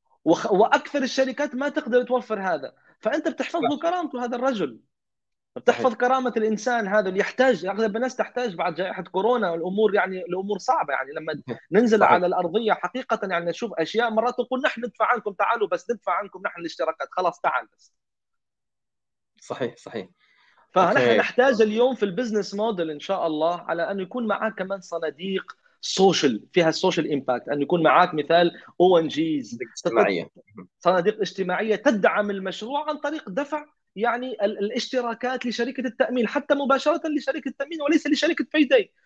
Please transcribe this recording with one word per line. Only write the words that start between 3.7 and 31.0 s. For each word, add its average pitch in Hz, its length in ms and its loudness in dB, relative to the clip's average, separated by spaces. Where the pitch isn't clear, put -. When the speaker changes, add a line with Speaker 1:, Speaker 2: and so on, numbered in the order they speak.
Speaker 2:
صح. 233 60 -8
Speaker 1:
كرامته 330 440 -4
هذا 240 100 -6
الرجل، 214 440 -2
بتحفظ - 300 2
Speaker 2:
صحيح. 233 120 0
Speaker 1:
كرامة 254 400 0
الإنسان 220 500 0
هذا 196 220 2
اللي 185 100 -2
يحتاج. 202 460 2
أغلب 196 300 -2
الناس 247 200 -4
تحتاج 226 400 -4
بعد 170 200 -4
جائحة 185 280 -6
كورونا، 196 500 0
الأمور 190 420 0
يعني، 185 260 0
الأمور 190 360 -4
صعبة 165 360 0
يعني. 131 180 -4
لما 156 360 -8
Speaker 2:
صحيح. 120 120 -8
Speaker 1:
ننزل 214 280 6
Speaker 2:
صحيح. - 120 6
Speaker 1:
على 180 160 4
الأرضية 185 460 0
حقيقة 220 500 -4
يعني 175 260 -2
نشوف 180 240 -6
أشياء، 214 380 -2
مرات 233 280 0
نقول: 254 220 -4
"نحن 277 240 -2
ندفع 220 200 -2
عنكم، 214 280 0
تعالوا 214 340 0
بس 180 240 -4
ندفع 196 220 -4
عنكم 185 320 -6
نحن 180 140 -10
الاشتراكات، 160 520 -4
خلاص 180 280 -2
تعال 131 280 -2
بس". - 160 -20
Speaker 2:
صحيح، 120 360 -6
صحيح. 98 300 -12
Speaker 1:
فنحن 190 260 4
Speaker 2:
أوكي. 120 200 6
Speaker 1:
نحتاج 247 440 4
اليوم 226 340 4
في - 80 -6
البزنس 202 520 -2
موديل 202 360 -2
إن 147 80 -10
شاء 185 280 -2
الله 165 340 0
على 165 300 -2
أن 196 80 -4
يكون 214 280 -6
معاك 214 280 -2
كمان 190 260 -6
صناديق 175 760 -6
سوشيال، 156 580 4
فيها 165 160 4
السوشيال 160 440 0
impact، 127 360 -2
أن 143 120 -2
يكون 160 220 2
معاك 151 300 6
مثال 165 380 4
أو 180 160 8
إن 165 100 2
جيز، 143 420 -2
Speaker 2:
صناديق 120 220 -10
اجتماعية. 104 580 0
Speaker 1:
صناديق 185 400 2